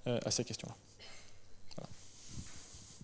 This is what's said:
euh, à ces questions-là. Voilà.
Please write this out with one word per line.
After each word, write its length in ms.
euh, 160
à 80
ces 140
questions-là. 300
Voilà. 140